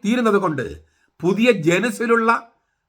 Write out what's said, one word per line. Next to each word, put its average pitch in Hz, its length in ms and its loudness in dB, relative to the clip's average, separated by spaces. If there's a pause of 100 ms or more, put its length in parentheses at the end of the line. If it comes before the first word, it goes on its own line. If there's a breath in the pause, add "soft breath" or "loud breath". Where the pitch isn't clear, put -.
തീരുന്നത് 226 300 0
കൊണ്ട്, 151 500 -4 (360)
പുതിയ 196 320 2
ജനസിലുള്ള 226 1000 0 (360)